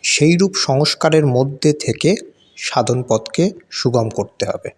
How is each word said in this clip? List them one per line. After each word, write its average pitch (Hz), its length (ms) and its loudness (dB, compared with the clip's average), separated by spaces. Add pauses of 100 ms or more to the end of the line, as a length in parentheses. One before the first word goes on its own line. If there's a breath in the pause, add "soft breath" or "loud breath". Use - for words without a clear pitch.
সেইরূপ 175 520 2
সংস্কারের 151 720 0
মধ্যে 139 460 2
থেকে 151 420 0 (420)
সাধন 123 460 -2
পথকে 143 480 0 (200)
সুগম 117 380 -2
করতে - 380 -6
হবে। - 320 -6